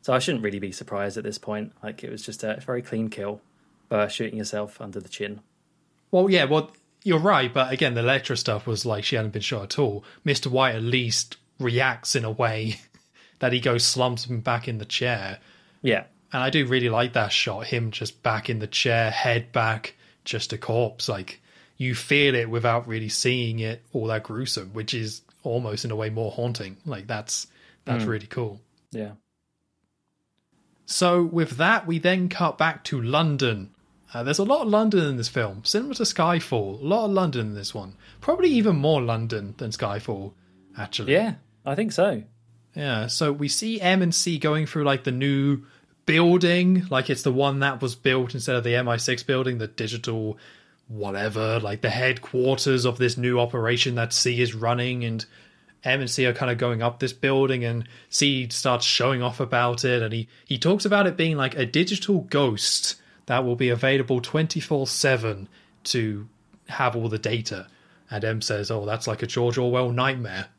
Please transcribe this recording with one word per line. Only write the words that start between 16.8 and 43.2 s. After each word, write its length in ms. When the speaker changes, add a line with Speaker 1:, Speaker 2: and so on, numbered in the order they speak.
Speaker 2:
like 240
that 180
shot, 360
him 240
just 300
back 280
in 100
the 80
chair, 420
head 440
back, 400
just 280
a 40
corpse. 500
Like, 320
you 180
feel 400
it 140
without 380
really 220
seeing 500
it 220
all 140
that 160
gruesome, 500
which 200
is 280
almost 420
in 60
a 40
way 140
more 220
haunting. 440
Like, 220
that's, 400
that's 180
Speaker 1:
Mm. 40
Speaker 2:
really 200
cool. 320
Speaker 1:
Yeah. 200
Speaker 2:
So 380
with 340
that, 280
we 140
then 300
cut 280
back 280
to 160
London. 680
Uh, 100
there's 160
a 40
lot 180
of 80
London 360
in 120
this 100
film, 380
similar 300
to 80
Skyfall. 800
A 40
lot 200
of 60
London 360
in 80
this 180
one. 200
Probably 280
even 280
more 240
London 560
than 140
Skyfall, 600
actually. 360
Speaker 1:
Yeah, 220
I 100
think 160
so. 320
Speaker 2:
Yeah, 340
so 260